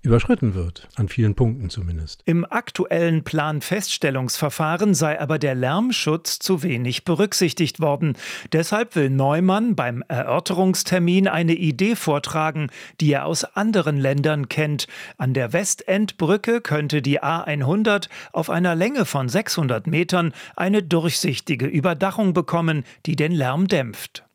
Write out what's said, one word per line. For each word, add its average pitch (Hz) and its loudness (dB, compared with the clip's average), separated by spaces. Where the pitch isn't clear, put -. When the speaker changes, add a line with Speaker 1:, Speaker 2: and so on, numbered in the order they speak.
Speaker 1:
überschritten 117 4
wird 85 -6
an 104 0
vielen 107 2
Punkten 117 0
zumindest. 85 -6
Speaker 2:
Im 170 2
aktuellen 170 0
Planfeststellungsverfahren 156 0
sei 156 0
aber 151 -2
der 139 0
Lärmschutz 165 0
zu 180 -2
wenig 123 -2
berücksichtigt 175 0
worden. 147 0
Deshalb 208 0
will 139 2
Neumann 185 2
beim 123 -2
Erörterungstermin 180 2
eine 165 2
Idee 175 0
vortragen, 151 -2
die 147 4
er 139 -2
aus 160 -2
anderen 196 0
Ländern 139 0
kennt. 151 -2
An 127 0
der 120 -2
Westendbrücke 202 0
könnte 151 0
die 139 0
A 165 -2
einhundert 190 0
auf 160 -2
einer 170 0
Länge 220 0
von 131 -2
sechshundert 131 -2
Metern 170 0
eine 196 2
durchsichtige 151 -2
Überdachung 180 0
bekommen, 165 0
die 156 0
den 156 2
Lärm 147 2
dämpft. 131 -4